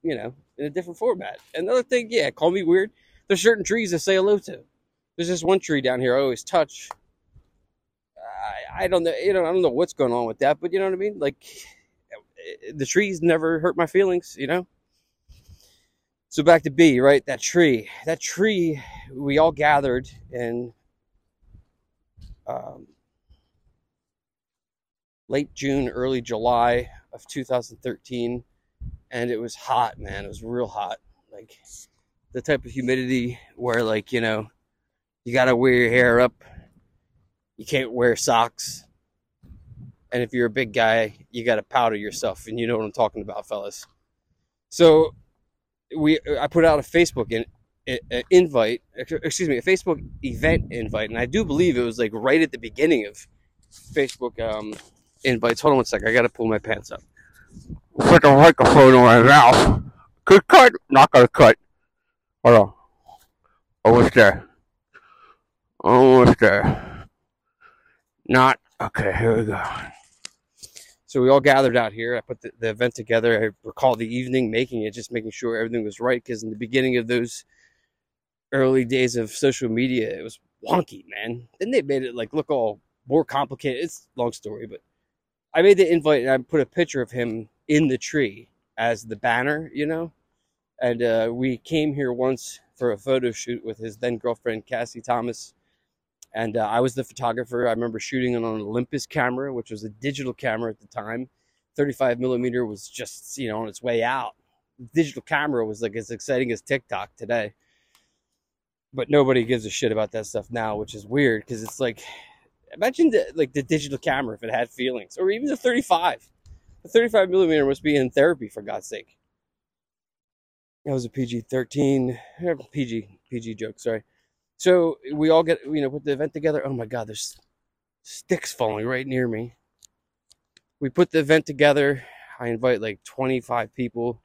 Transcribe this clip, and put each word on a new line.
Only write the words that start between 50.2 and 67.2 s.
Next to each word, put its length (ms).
event 480
invite. 380
And 100
I 60
do 220
believe 320
it 40
was, 160
like, 140
right 300
at 100
the 60
beginning 480
of 200
Facebook, 680
um, 340
invites. 360
Hold 120
on 40
one 80
sec. 220
I 60
gotta 160
pull 200
my 100
pants 320
up. 120
Put 240
the 120
microphone 600
on 100
my 180
mouth. 600
Good 240
cut? 240
Not 200
gonna 180
cut. 280
Hold 120
on. 160
Almost 300
there. 320
Almost 580
there. 680